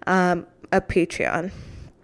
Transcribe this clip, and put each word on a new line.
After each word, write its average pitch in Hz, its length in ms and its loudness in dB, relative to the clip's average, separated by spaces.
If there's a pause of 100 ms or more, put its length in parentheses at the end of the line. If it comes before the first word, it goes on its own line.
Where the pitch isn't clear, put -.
um, 180 400 2 (240)
a 190 120 4
Patreon. 170 680 -2 (540)